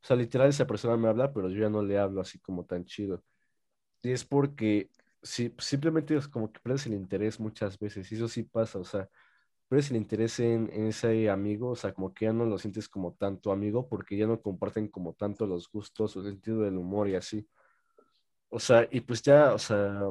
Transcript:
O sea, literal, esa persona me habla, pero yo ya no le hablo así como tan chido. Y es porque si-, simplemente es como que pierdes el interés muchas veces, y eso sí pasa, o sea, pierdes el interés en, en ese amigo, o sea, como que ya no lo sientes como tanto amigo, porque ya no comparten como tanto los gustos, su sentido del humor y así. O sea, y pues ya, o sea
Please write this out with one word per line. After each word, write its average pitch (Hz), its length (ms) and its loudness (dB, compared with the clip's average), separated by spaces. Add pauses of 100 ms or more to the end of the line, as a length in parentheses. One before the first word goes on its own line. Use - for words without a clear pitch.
O - 40 -20
sea, 131 80 6
literal, 123 340 4
esa 143 180 2
persona 117 300 0
me 113 120 2
habla, 127 240 2
pero 95 160 -2
yo 98 120 -2
ya 107 80 4
no 107 140 0
le 101 160 0
hablo 98 220 0
así - 180 -10
como 90 260 -8
tan 90 200 -6
chido. 95 380 -6 (800)
Y 123 80 -2
es 127 140 -4
porque 139 680 2 (320)
si-, 120 360 -4
simplemente 156 560 0
es 143 120 0
como 110 240 -6
que - 100 -20
pierdes 135 260 -4
el 113 60 -4
interés 101 460 -4
muchas 107 400 -6
veces, 101 320 -10
y 110 40 -8
eso 117 120 -2
sí 117 160 -6
pasa, 113 360 -2
o 92 60 -8
sea, - 240 -6 (600)
pierdes 143 220 2
el 120 60 0
interés 110 440 -2
en, 113 320 2
en 107 140 -2
ese 110 440 2
amigo, 104 400 -2
o 117 60 -6
sea, 98 160 -6
como 95 200 -6
que - 120 -4
ya 110 80 2
no 117 120 0
lo 107 140 0
sientes 104 300 -8
como 90 260 -8
tanto 101 380 -4
amigo, 104 360 -2
porque 101 280 -6
ya 107 100 2
no 113 140 0
comparten 101 480 -4
como 87 260 -8
tanto 101 320 -4
los 87 240 -6
gustos, 104 420 -6
su 95 100 -8
sentido 101 380 -4
del 98 160 0
humor 98 320 -2
y 95 60 0
así. 104 320 -6 (1000)
O 113 100 -6
sea, 117 320 6
y 123 100 -2
pues 120 200 -6
ya, 143 320 8
o 107 60 0
sea 101 520 0